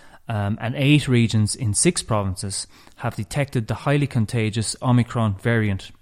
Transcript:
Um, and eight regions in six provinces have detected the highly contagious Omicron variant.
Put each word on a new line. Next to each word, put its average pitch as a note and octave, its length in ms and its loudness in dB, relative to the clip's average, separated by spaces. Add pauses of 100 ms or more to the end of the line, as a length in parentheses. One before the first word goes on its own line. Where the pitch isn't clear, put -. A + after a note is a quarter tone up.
(280)
Um, G#2 320 0
and A#2 160 -4
eight C#3+ 320 2
regions A2+ 480 2
in G#2+ 180 -2
six - 280 2
provinces G2 640 -4 (300)
have - 200 -6
detected B2+ 500 -2
the A#2 80 -4
highly C#3+ 320 0
contagious A2 760 -2
Omicron A#2+ 540 2
variant. G#2+ 560 0 (120)